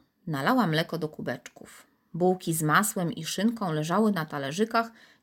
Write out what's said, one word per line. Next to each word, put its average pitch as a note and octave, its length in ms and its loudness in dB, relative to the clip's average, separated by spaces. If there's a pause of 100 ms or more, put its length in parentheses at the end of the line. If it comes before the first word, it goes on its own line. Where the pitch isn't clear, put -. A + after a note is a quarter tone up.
(280)
nalała F3 400 2
mleko D#3+ 300 0
do D#3+ 120 -4
kubeczków. - 760 -12 (260)
Bułki F3+ 400 2
z D#3+ 100 -2
masłem E3+ 500 2
i D#3+ 120 -10
szynką G#3 460 -2
leżały E3+ 400 2
na E3 140 -2
talerzykach, G3 680 -2 (320)